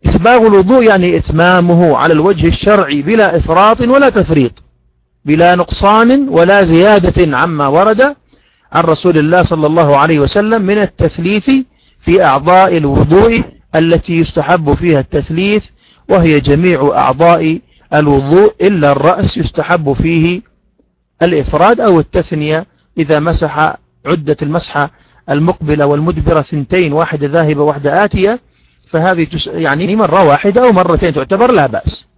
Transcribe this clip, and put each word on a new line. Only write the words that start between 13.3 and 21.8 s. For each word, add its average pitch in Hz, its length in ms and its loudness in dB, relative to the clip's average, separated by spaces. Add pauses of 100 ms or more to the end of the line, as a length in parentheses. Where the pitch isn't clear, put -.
التي 165 420 0
يستحب 160 560 -2
فيها 160 260 0
التثليث، 170 680 -4 (440)
وهي 165 300 2
جميع 143 560 0
أعضاء 160 640 0 (340)
الوضوء 151 680 2
إلا 175 300 2
الرأس 156 460 0
يستحب 156 560 -4
فيه 165 480 -2 (800)
الإفراد 170 600 0